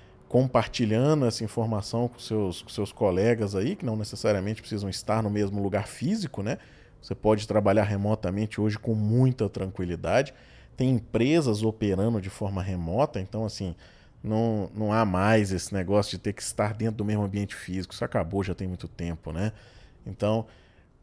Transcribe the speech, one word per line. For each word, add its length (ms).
compartilhando 1000
essa 160
informação 640
com 140
seus, 420
com 60
seus 240
colegas 640
aí, 180
que 100
não 120
necessariamente 640
precisam 280
estar 340
no 60
mesmo 320
lugar 280
físico, 540
né? 160
Você 120
pode 340
trabalhar 340
remotamente 800
hoje 180
com 160
muita 540
tranquilidade. 840
Tem 140
empresas 720
operando 560
de 100
forma 320
remota, 580
então, 240
assim, 300
não, 520
não 180
há 120
mais 460
esse 240
negócio 380
de 60
ter 140
que 100
estar 300
dentro 240
do 80
mesmo 200
ambiente 320
físico. 360
Isso 120
acabou 400
já 100
tem 140
muito 180
tempo, 460
né? 200
Então, 400